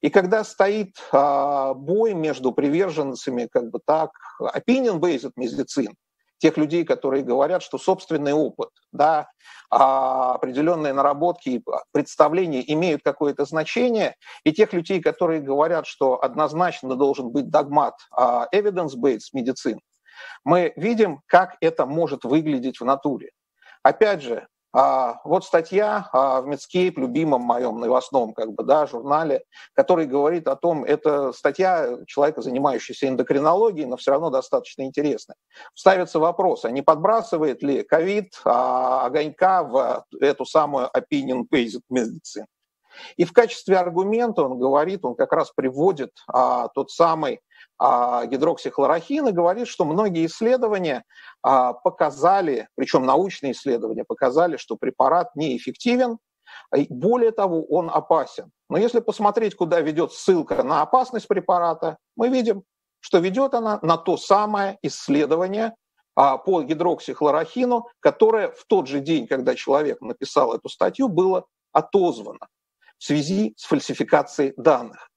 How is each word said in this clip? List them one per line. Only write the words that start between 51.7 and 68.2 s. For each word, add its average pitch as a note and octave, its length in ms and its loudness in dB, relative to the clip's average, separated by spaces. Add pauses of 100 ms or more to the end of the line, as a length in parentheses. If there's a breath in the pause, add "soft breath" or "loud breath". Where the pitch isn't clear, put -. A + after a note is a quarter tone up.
показали, D#3 1040 0
причем C3+ 320 0
научные C#3+ 460 0
исследования A2+ 520 -4
показали, C#3+ 520 0
что - 200 -10
препарат D#3 580 0
неэффективен, A3+ 840 -2 (560 loud breath)
и D3 140 2
более A3+ 440 0
того, F#3 320 0
он E3 260 -2
опасен. D3+ 600 -2 (180)
Но D3 100 0
если A#3 220 2
посмотреть, G#3 540 -2
куда E3+ 260 0
ведет D#3 320 -2
ссылка - 500 0
на D3 200 2
опасность B3 460 0
препарата, E3+ 680 -2 (180)
мы A#3 120 0
видим, A3+ 340 -2 (380)
что - 180 2
ведет A3+ 360 0
она A3 280 -2
на E3 140 2
то D#3+ 200 -2
самое G3+ 640 0
исследование, D#3+ 920 -2 (420)
а, C3+ 220 4
по F3+ 240 0
гидроксихлорохину, E3 1300 -2 (120)
которое A3 520 2